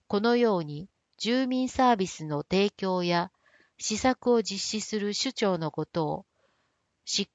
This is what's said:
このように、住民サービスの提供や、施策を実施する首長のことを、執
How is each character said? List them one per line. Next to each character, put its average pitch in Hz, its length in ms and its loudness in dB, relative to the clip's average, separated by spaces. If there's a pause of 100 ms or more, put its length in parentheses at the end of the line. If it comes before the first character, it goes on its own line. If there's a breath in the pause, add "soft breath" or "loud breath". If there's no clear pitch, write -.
こ 208 140 0
の 233 160 4
よ 226 220 4
う 165 60 -2
に、 147 240 -10 (300)
住 254 280 0
民 254 220 0
サ 247 240 4
ー 226 40 4
ビ 185 100 0
ス - 180 -10
の 151 240 -4
提 196 220 2
供 185 320 -2
や、 175 280 0 (460 soft breath)
施 - 220 -4
策 254 340 2
を 233 100 4
実 196 160 -8
施 - 220 -4
す - 180 -6
る 202 160 -2
首 - 200 -2
長 190 240 2
の 160 120 -4
こ 156 140 -4
と 156 240 -2
を、 156 180 -6 (800)
執 - 300 -4